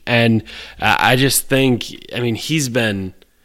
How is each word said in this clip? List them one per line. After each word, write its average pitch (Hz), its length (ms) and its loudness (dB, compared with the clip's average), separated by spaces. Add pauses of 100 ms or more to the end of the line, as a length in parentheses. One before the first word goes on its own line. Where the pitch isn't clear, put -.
And, 117 380 2 (380)
uh, 107 180 2
I 120 160 4
just 131 320 0
think, 131 380 2 (280)
I 110 60 -6
mean, 120 160 -2
he's 147 320 -4
been, 104 460 -2 (320)